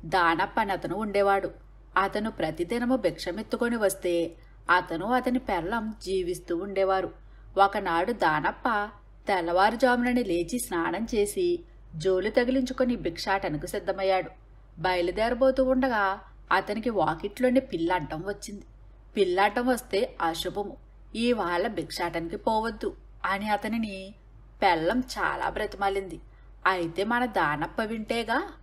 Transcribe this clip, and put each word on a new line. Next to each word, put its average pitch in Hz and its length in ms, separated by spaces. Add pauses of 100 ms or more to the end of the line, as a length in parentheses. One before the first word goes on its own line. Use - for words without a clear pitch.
దానప్ప 170 560
అని 196 120
అతను 175 240
ఉండేవాడు. 196 540 (460)
అతను 202 340
ప్రతిదినము 214 680
భిక్షమెత్తుకొని 220 800
వస్తే 180 580 (360)
అతను 180 360
అతని 247 320
పెళ్ళం 214 640
జీవిస్తూ 180 540
ఉండేవారు. 190 540 (540)
ఒకనాడు 196 480
దానప్ప 208 760 (380)
తెల్లవారుజాముననే 226 920
లేచి 175 360
స్నానం 175 560
చేసి 190 460 (360)
జోలు 185 340
తగిలించుకొని 254 680
భిక్షాటనకు 185 680
సిద్ధమయ్యాడు. 190 640 (480)
బయలుదేరబోతూ 214 840
ఉండగా 240 560 (320)
అతనికి 208 380
వాకిట్లోనే 208 680
పిల్లాటం 170 600
వచ్చింది. 202 420 (540)
పిల్లాటం 202 500
వస్తే 240 540
అశుభము, 175 560 (380)
ఇవాళ 214 520
భిక్షాటనకి 170 680
పోవద్దు 220 600 (280)
అని 196 240
అతనిని 208 680 (480)
పెళ్ళం 180 380
చాలా 156 500
బ్రతిమాలింది. 196 680 (460)
అయితే 180 380
మన 240 200
దానప్ప 170 580
వింటేగా 226 600 (200)